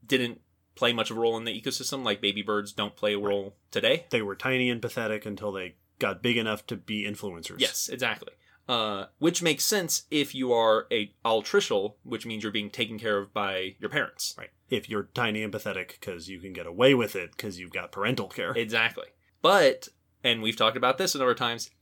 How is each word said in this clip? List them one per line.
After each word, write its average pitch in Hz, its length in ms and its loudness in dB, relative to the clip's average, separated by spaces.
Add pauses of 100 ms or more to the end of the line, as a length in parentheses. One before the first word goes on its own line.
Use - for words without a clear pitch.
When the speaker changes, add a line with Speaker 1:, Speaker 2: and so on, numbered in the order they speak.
Speaker 1:
didn't 123 360 0 (340)
play 120 160 2
much 113 200 0
of 110 60 -6
a - 20 -4
role 113 180 2
in 113 80 -8
the 110 160 -6
ecosystem, 135 420 -4
like 104 180 0
baby 104 200 0
birds 104 320 -2
don't 104 220 -4
play 104 180 0
a 101 60 0
Speaker 2:
Right. 104 80 -2
Speaker 1:
role 101 280 0 (140)
today. 127 400 2
Speaker 2:
They 120 120 2
were 101 140 -4
tiny 127 340 0
and 117 120 -2
pathetic 110 440 -4
until 104 260 -6
they 92 240 -8 (240)
got 98 220 -2
big 120 160 2
enough 110 300 -2
to 117 80 -6
be 104 300 -6
influencers. 92 540 -8
Speaker 1:
Yes, - 280 0
exactly. 123 460 -4 (340)
Uh, 107 380 -2 (140)
which 175 220 2
makes 160 240 2
sense 190 440 0
if 147 240 0
you 127 200 0
are 110 380 6
a 107 220 -2 (120)
altricial, 107 760 2
which 117 220 -6
means 110 180 -6
you're 107 80 -2
being 104 180 -4
taken 113 280 -2
care 107 200 0
of 101 160 -4
by 95 460 -2
your - 100 -6
parents. - 480 -4
Speaker 2:
Right. - 120 -16 (200)
If 113 200 -2
you're 104 240 -4
tiny 110 300 0
and 104 80 -6
pathetic, 95 500 -6
'cause 85 280 -10
you 95 100 -12
can 92 140 -12
get 87 120 -10
away 113 280 4
with 117 220 2
it, 90 220 -8
'cause 98 200 -8
you've 90 160 -14
got 90 180 -8
parental 107 380 -2
care. 101 240 -4
Speaker 1:
Exactly. 113 540 0 (340)
But, 165 480 6 (340)
and 117 180 4
we've 110 140 2
talked 113 220 4
about 127 200 4
this - 160 2
a 147 40 -2
number 127 140 4
of 113 60 2
times 117 320 -2 (120)